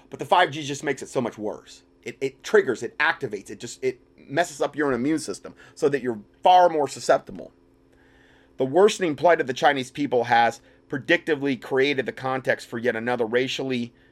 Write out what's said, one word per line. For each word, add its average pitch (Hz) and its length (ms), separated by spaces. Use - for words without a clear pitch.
but - 100
the 147 60
five 180 260
G 151 120
just 139 200
makes 147 180
it - 60
so - 140
much 110 160
worse. - 460
It, - 160
it 135 240
triggers, 131 400
it - 140
activates, 120 520
it 104 100
just, - 240
it 127 180
messes 151 420
up 139 160
your 143 160
immune 139 280
system 87 340
so 151 120
that 135 140
you're 117 180
far 180 260
more 151 200
susceptible. - 680
The 135 80
worsening 180 500
plight 160 240
of 143 80
the 127 60
Chinese 139 380
people 127 340
has 117 360
predictively 143 720
created 135 440
the 110 60
context 131 560
for 120 120
yet 113 160
another 120 300
racially 127 680